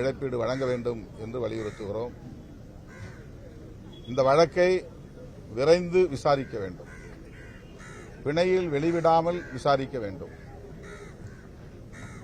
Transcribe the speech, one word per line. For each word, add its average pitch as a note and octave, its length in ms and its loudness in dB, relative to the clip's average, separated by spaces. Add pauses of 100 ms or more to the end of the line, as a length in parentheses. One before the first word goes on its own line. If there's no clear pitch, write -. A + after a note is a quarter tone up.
இழப்பீடு B2+ 420 0
வழங்க C3 300 2
வேண்டும் A#2+ 300 -2 (220)
என்று A2+ 200 -4
வலியுறுத்துகிறோம். A2 720 -4 (2000)
இந்த B2+ 180 4
வழக்கை E3+ 420 8 (880)
விரைந்து F3 440 6 (140)
விசாரிக்க C#3 480 2
வேண்டும், F2+ 280 -8 (1300)
பிணையில் F3+ 500 4
வெளிவிடாமல் E3 640 4 (180)
விசாரிக்க C3+ 480 2
வேண்டும், F#2+ 300 -8 (1900)